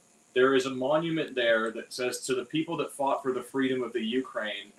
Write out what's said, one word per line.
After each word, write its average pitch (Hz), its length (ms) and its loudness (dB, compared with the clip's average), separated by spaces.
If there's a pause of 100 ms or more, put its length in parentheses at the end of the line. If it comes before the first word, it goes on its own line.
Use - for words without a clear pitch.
(340)
there 131 220 6
is 131 100 4
a 135 40 -4
monument 147 680 0
there 113 360 2
that 110 200 -10
says, 127 300 -4
"To 131 140 -2
the 120 100 -4
people 160 320 -2
that 135 160 -2
fought 139 280 0
for 127 120 0
the 123 80 -4
freedom 131 420 0
of 110 80 -6
the 120 100 -2
Ukraine," 107 760 -4